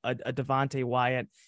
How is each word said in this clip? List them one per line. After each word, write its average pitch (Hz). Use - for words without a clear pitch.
a, 127
a 127
Devontae 135
Wyatt, 123